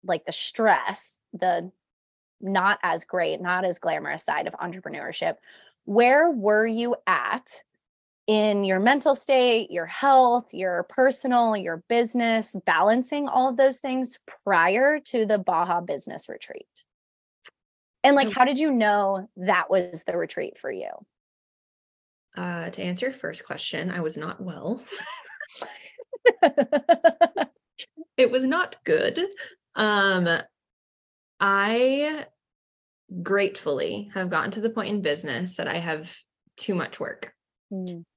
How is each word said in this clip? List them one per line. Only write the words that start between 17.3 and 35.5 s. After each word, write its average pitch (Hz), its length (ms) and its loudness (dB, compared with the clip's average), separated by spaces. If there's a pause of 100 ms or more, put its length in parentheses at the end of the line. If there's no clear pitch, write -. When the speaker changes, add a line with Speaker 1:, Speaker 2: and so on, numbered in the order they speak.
Speaker 1:
And, 277 140 6
like, 269 120 4
Speaker 2:
Oh. 208 60 -4
Speaker 1:
how 254 100 4
did 269 140 0
you 311 140 2
know 208 640 2
that 185 340 0
was 180 340 -2
the 175 120 -4
retreat 165 420 -6
for - 120 -10
you? 92 200 -10 (1500)
Speaker 2:
Uh, 175 340 -8
to 185 120 -12
answer 180 240 -4
your 269 60 -4
first 165 340 -12
question, - 440 -8
I 175 100 -6
was 160 160 -6
not 151 240 -10
well. 185 460 -8
<laughs> - 60 -16 (1500)
Speaker 1:
<laughs> 330 1080 2 (680)
Speaker 2:
It 254 140 6
was 262 140 0
not 320 400 -2
good. - 360 0 (540)
Um, 196 520 2 (1120)
I 247 840 2 (1000)
gratefully 196 920 -2
have 185 160 -4
gotten 165 220 -2
to 214 100 -8
the 226 80 0
point 226 180 -6
in 202 140 -2
business 156 540 -4